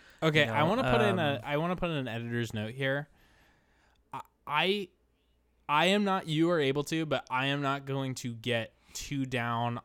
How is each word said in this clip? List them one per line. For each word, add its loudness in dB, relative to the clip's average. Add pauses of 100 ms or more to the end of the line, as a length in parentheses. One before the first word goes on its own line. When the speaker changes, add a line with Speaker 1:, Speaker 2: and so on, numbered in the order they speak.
(220)
Speaker 1:
Okay, 4
Speaker 2:
You -2
Speaker 1:
I 2
Speaker 2:
know, 4
Speaker 1:
wanna 2
put 4
in 2
a, 0
Speaker 2:
um, -6
Speaker 1:
I -2
wanna 0
put -2
in -2
an -4
editor's -4
note -4
here. -2 (1040)
I, -10 (260)
I, 2 (800)
I 6
am 4
not, 0
you 4
are 2
able 0
to, -2
but -2
I 0
am 0
not -2
going -4
to -8
get -2 (220)
too -4
down -2